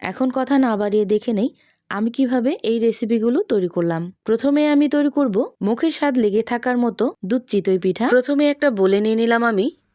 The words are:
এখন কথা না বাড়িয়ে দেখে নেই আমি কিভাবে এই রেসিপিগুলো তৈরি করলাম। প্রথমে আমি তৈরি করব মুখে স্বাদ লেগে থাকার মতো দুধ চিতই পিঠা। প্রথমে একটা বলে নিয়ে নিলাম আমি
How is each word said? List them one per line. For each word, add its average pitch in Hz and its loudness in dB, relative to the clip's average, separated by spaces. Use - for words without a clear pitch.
এখন 220 -4
কথা 262 -2
না 254 2
বাড়িয়ে 208 0
দেখে 214 -2
নেই 214 0
আমি 214 -2
কিভাবে 254 0
এই 226 0
রেসিপিগুলো 226 0
তৈরি 196 0
করলাম। 170 -2
প্রথমে 277 2
আমি 294 4
তৈরি 294 2
করব 262 0
মুখে 226 0
স্বাদ 285 -2
লেগে 214 2
থাকার 240 -2
মতো 233 -2
দুধ 240 -2
চিতই 190 0
পিঠা। 190 -2
প্রথমে 277 2
একটা 285 0
বলে 196 2
নিয়ে 220 0
নিলাম 233 2
আমি 220 0